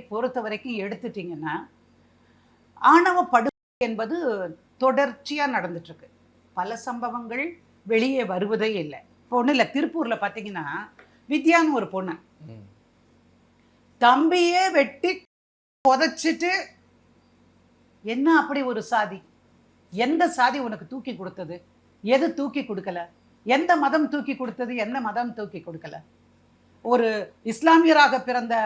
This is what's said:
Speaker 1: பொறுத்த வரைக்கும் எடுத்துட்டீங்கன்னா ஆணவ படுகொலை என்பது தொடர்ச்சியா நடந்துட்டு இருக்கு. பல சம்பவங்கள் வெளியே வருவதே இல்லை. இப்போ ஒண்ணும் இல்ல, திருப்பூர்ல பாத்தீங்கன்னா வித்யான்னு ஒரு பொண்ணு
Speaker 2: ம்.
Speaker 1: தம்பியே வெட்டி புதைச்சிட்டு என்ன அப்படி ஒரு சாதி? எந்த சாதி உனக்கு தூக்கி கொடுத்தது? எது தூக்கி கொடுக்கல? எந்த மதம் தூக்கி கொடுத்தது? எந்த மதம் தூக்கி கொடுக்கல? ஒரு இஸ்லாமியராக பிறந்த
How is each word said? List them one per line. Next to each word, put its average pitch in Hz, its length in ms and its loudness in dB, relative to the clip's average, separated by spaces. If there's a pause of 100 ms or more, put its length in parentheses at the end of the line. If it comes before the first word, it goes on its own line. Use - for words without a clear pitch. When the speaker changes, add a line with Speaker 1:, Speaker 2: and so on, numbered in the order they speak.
Speaker 1:
பொறுத்த 247 380 -4
வரைக்கும் 214 440 -6
எடுத்துட்டீங்கன்னா 175 680 -8 (1300)
ஆணவ 349 420 6
படுகொலை 240 600 -2
என்பது 226 320 -4 (640)
தொடர்ச்சியா 269 680 0
நடந்துட்டு 175 420 -6
இருக்கு. - 180 -20 (480)
பல 196 200 -6
சம்பவங்கள் 233 680 -8 (420)
வெளியே 240 380 2
வருவதே 202 500 -2
இல்லை. 151 260 -8 (180)
இப்போ - 180 -4
ஒண்ணும் 247 200 4
இல்ல, 240 160 4
திருப்பூர்ல 285 440 -2
பாத்தீங்கன்னா 202 500 -6 (640)
வித்யான்னு 311 460 2
ஒரு 208 140 -2
பொண்ணு 185 260 -6 (320)
Speaker 2:
ம். 110 200 -18 (1300)
Speaker 1:
தம்பியே 339 720 4
வெட்டி 311 400 0 (720)
புதைச்சிட்டு 320 680 2 (1500)
என்ன 240 220 0 (120)
அப்படி 285 240 0
ஒரு 240 200 -2
சாதி? 208 360 -2 (760)
எந்த 247 360 0
சாதி 254 300 0
உனக்கு 220 280 -8
தூக்கி 254 280 -12
கொடுத்தது? 180 420 -12 (480)
எது 262 300 2
தூக்கி 277 280 -4
கொடுக்கல? 185 380 -8 (460)
எந்த 294 300 2
மதம் 294 320 2
தூக்கி 277 280 -6
கொடுத்தது? 247 400 -8
எந்த 233 240 -4
மதம் 233 340 -4
தூக்கி 208 260 -10
கொடுக்கல? 160 360 -14 (880)
ஒரு 233 240 2 (360)
இஸ்லாமியராக 294 800 6
பிறந்த 233 300 -2 (120)